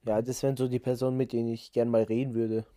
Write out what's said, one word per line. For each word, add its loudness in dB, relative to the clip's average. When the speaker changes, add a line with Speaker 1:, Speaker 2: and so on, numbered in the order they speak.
Speaker 1:
Ja, 2
Speaker 2:
Mhm. -4
Speaker 1:
das -4
wären 0
so 0
die 0
Personen, 0
mit -2
denen 0
ich -8
gern 2
mal 4
reden -2
würde. -2